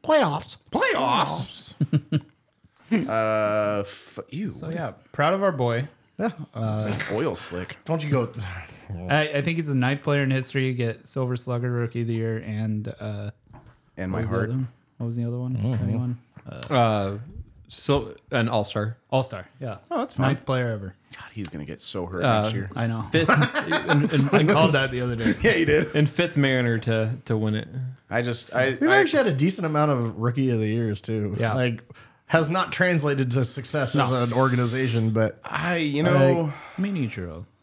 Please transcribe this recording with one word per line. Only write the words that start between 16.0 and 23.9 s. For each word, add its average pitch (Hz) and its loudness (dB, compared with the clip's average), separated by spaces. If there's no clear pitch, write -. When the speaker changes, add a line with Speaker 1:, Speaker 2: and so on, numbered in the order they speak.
Speaker 3:
Uh, - -8
Speaker 4:
Uh, 107 4
so - -2
an 117 2
all-star. 110 -2
Speaker 3:
All-Star, 110 0
yeah. 117 -10
Speaker 2:
Oh, 339 -2
that's - -4
fine. 131 2
Speaker 3:
Ninth 135 -2
player 127 0
ever. 98 -6
Speaker 2:
God, - -18
he's 98 -8
gonna 73 -12
get 73 -12
so 90 -6
hurt 90 -6
Speaker 4:
Uh, 113 2
Speaker 2:
next 110 -2
year. 98 -4
Speaker 3:
I 117 -2
know. 113 -4
Speaker 4:
Fifth, 160 2
Speaker 3:
<laughs> 233 4
Speaker 4:
and, 208 0